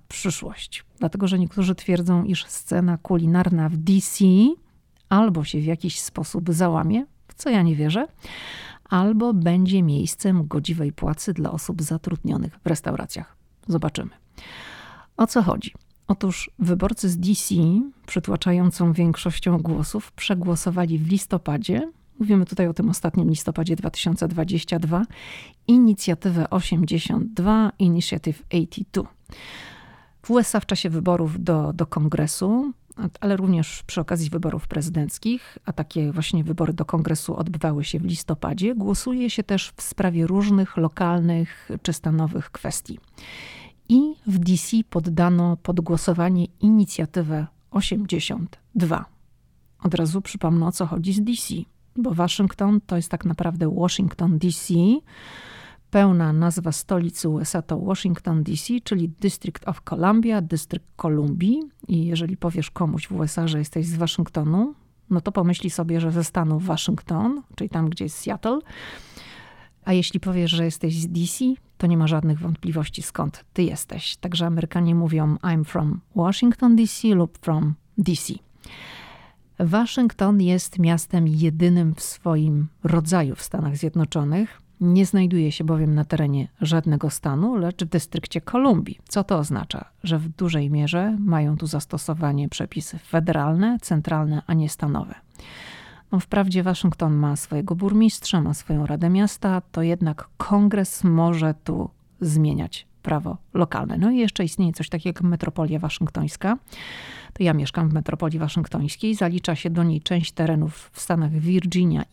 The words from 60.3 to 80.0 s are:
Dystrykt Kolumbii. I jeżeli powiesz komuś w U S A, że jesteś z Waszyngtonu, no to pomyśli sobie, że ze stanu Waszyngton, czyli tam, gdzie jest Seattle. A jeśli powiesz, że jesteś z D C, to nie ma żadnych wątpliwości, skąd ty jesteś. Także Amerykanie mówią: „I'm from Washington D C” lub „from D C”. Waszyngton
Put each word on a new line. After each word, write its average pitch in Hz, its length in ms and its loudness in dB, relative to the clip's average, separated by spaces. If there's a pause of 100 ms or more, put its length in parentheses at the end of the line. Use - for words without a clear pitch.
Dystrykt - 540 -6
Kolumbii. 160 640 0 (280)
I 165 180 0
jeżeli 170 320 -2
powiesz 170 340 -4
komuś 156 360 -4
w - 40 -8
U 175 120 -2
S 151 140 -4
A, 165 100 0
że 156 120 0
jesteś 160 280 -2
z 165 80 -2
Waszyngtonu, 165 800 0 (360)
no 175 120 2
to 202 100 -4
pomyśli 175 380 0
sobie, 165 320 -2
że 165 100 0
ze 170 120 0
stanu 156 360 0
Waszyngton, 180 840 -2 (140)
czyli - 140 -6
tam, 160 200 0
gdzie 175 160 -6
jest 151 120 -10
Seattle. 226 420 -4 (1200)
A 190 100 0
jeśli 180 260 0
powiesz, 180 320 -2
że 165 140 0
jesteś 165 360 -2
z 165 60 -4
D 170 200 -4
C, - 180 -4 (320)
to 180 100 0
nie 170 100 4
ma 160 100 4
żadnych 156 320 0
wątpliwości, 160 640 -4
skąd - 520 -8
ty 185 100 2
jesteś. - 520 -4
Także 170 300 -2
Amerykanie 165 500 0
mówią: 156 400 2
„I'm 165 280 0
from 165 380 -2 (140)
Washington 233 600 4
D 226 120 6
C” - 200 -2
lub 180 340 2
„from 156 340 0 (220)
D 165 180 2
C”. - 180 -6 (1300)
Waszyngton 208 840 2